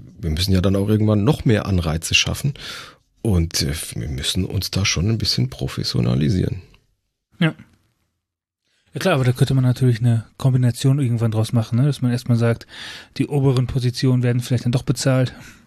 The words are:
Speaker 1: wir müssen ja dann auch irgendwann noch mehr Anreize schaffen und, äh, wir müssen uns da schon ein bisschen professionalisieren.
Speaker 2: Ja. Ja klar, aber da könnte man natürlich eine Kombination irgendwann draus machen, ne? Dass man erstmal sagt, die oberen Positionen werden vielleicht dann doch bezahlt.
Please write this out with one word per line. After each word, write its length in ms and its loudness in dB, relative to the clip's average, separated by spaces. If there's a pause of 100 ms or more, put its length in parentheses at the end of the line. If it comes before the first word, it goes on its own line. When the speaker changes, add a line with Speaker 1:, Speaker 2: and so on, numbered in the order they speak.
(200)
Speaker 1:
wir 120 -6
müssen 220 0
ja 80 4
dann 140 2
auch 140 0
irgendwann 340 2
noch 220 0
mehr 200 2
Anreize 500 -2
schaffen 380 -2 (680)
und, 420 0
äh, 100 -2 (220)
wir 120 -6
müssen 380 -4
uns 260 -6
da 140 0
schon 240 0
ein 80 0
bisschen 320 -2
professionalisieren. 1120 -2 (800)
Speaker 2:
Ja. 140 2 (1400)
Ja 60 -10
klar, 160 0
aber 100 0
da 60 4
könnte 220 2
man 100 4
natürlich 360 2
eine 260 2 (120)
Kombination 640 2
irgendwann 320 0
draus 220 0
machen, 240 0
ne? 80 4
Dass 160 -2
man 100 2
erstmal 260 0
sagt, 280 0 (520)
die 100 -2
oberen 400 2
Positionen 560 0
werden 180 0
vielleicht 240 -2
dann 60 0
doch 120 0
bezahlt. 500 0 (340)